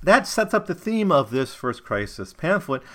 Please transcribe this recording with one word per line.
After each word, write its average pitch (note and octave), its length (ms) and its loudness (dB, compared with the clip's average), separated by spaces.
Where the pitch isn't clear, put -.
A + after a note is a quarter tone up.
that G#3+ 240 4
sets - 280 -2
up G#3+ 120 0
the F3+ 80 -4
theme G#3+ 380 0
of C3+ 180 4
this B2+ 240 -2
first A#2+ 300 -6
Crisis G2+ 480 -6
pamphlet, D#3 500 -2